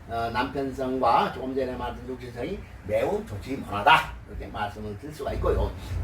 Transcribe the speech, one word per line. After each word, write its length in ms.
어, 240
남편성과 1000
조금 220
전에 200
말한 220
육신성이 520
매우 380
좋지 320
못하다. 560
이렇게 200
말씀을 500
드릴 160
수가 200
있고요. 380